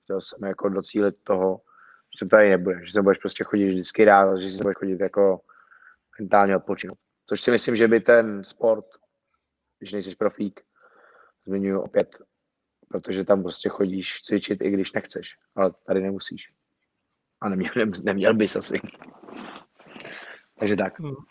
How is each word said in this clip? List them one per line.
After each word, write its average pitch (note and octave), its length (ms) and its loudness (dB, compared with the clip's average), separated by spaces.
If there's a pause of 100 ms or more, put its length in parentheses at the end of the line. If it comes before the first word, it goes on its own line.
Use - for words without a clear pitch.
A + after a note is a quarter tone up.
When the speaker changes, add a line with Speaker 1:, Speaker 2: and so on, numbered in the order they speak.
Speaker 1:
Chtěl F#2+ 180 -6
jsem - 220 -14
jako G2 260 -4
docílit G2 540 -2
toho, F#2+ 380 -2 (520)
že - 120 -10
to F#2 40 -8
tady G#2+ 200 8
nebude, F2+ 360 0
že F2 80 -12
se G#2 80 2
budeš G2 160 4
prostě - 260 -6
chodit G2+ 260 0
vždycky F#2 360 2
rád, G2 320 6
že F#2+ 140 -6
si F#2+ 60 -10
se G2+ 60 -6
budeš G2 140 -2
chodit F#2+ 220 -4
jako F#2+ 420 2 (800)
mentálně G2+ 360 4
odpočinout. F#2 420 -6 (280)
Což - 160 -4
si B2 100 0
myslím, A#2+ 240 0
že A2+ 120 6
by A2+ 120 4
ten A2 440 4
sport, A2 420 -2 (920)
když G2 120 -18
nejseš F#2+ 240 -8
profík, G2+ 460 -6 (840)
zmiňuji G2 340 -2
opět, - 380 -2 (720)
protože F#2+ 360 -6
tam G2 200 2
prostě F2 260 -6
chodíš F#2 520 -4
cvičit, G2+ 400 -2
i F#2 80 0
když G2 240 -2
nechceš, - 440 -10 (180)
ale F#2+ 160 2 (140)
tady F#2+ 160 0
nemusíš. F#2+ 500 -8 (880)
A G#2 80 -4
neměl, F#2 260 -4
nem-, G2+ 280 -2
neměl G2 300 2
bys G#2+ 220 0
asi. - 260 -6 (1800)
Takže G#2 160 -2
tak. F#2+ 240 -4
Speaker 2:
Hmm. C#3+ 160 -10 (160)